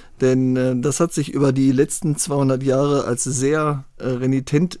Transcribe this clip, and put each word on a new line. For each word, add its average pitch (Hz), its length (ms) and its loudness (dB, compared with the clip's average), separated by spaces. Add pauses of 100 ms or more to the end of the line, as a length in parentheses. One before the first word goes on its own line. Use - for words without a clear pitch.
(200)
denn, 131 380 2
äh, 127 180 0
das 131 240 -2
hat 170 140 0
sich 143 180 -4
über 139 220 2
die 135 180 4
letzten 143 460 0
zweihundert 135 460 0
Jahre 139 420 2
als 120 180 -4
sehr, 139 600 -2 (120)
äh, - 100 -8
renitent 131 720 -2